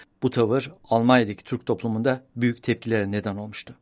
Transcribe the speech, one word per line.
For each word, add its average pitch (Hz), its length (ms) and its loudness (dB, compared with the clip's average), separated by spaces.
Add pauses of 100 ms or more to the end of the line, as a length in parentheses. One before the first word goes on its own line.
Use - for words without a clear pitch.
(220)
Bu 127 80 2
tavır 127 420 0 (120)
Almanya'daki 113 600 2
Türk - 220 -6
toplumunda 120 560 -2 (140)
büyük 120 260 0
tepkilere 113 480 -2
neden 101 260 -4
olmuştu. 104 460 -14